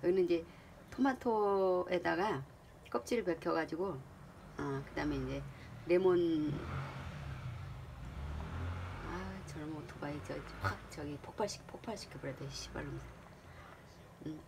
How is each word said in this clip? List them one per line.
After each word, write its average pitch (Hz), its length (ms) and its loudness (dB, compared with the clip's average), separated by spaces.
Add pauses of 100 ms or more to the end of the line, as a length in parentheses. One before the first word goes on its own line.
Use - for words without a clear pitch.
여기는 180 220 6
이제 170 200 4 (460)
토마토에다가 190 1500 4 (460)
껍질을 - 340 2
벗겨가지고, 165 720 0 (600)
아, 139 320 0
그다음에 147 280 0
이제 135 260 -2 (440)
레몬, 170 640 6 (2500)
아, 190 400 -4
저놈 151 300 -6
오토바이 143 500 -6
저, 143 60 -4 (280)
확 - 160 2 (120)
저기 147 300 -6
폭발시-, - 480 -2
폭발시켜버려야 143 680 -6
돼, 135 120 -6
씨발놈. - 500 -6 (1300)
음. 156 220 -4